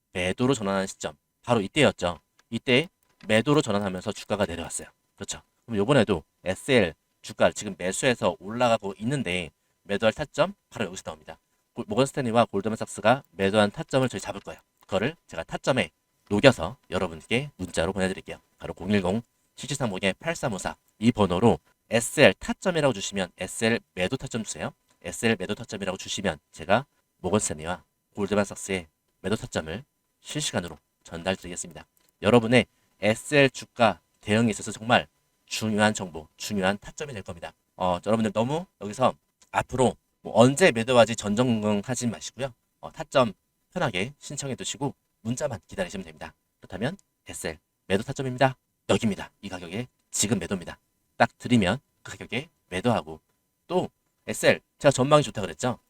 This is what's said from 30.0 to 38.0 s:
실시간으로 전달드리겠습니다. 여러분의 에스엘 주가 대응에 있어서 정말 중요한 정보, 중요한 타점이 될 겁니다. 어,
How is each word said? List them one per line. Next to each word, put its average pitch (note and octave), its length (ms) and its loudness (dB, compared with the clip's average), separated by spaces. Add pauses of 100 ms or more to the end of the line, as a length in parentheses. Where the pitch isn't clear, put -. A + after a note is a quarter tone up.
실시간으로 A2 580 -6 (260)
전달드리겠습니다. F2 840 -8 (360)
여러분의 A2+ 440 6 (340)
에스엘 C3 500 4
주가 - 500 0 (200)
대응에 A2 300 4
있어서 G#2 220 -6
정말 G#2+ 340 0 (380)
중요한 G#2+ 500 0
정보, E2 320 -10 (100)
중요한 G2+ 420 0
타점이 - 340 -12
될 G2 100 -10
겁니다. E2 300 -14 (240)
어, F2+ 280 0